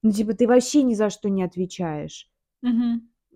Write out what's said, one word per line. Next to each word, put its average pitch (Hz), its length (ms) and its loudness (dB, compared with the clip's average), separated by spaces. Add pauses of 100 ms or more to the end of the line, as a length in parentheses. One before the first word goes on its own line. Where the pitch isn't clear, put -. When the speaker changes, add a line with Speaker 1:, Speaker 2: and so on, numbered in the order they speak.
Speaker 1:
ну, 220 100 4
типа, 214 220 -2
ты 233 140 2
вообще 247 360 4
ни 240 100 0
за 208 160 0
что 202 200 -6
не 190 140 0
отвечаешь. 170 840 -8 (340)
Speaker 2:
Мгм. 233 480 -2 (260)